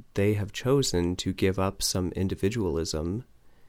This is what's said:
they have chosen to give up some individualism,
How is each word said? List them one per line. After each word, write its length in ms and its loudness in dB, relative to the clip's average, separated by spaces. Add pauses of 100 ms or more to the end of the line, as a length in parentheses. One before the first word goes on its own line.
(160)
they 180 4
have 180 -4
chosen 680 2
to 160 -2
give 260 2
up 240 0
some 300 0
individualism, 1120 -2 (420)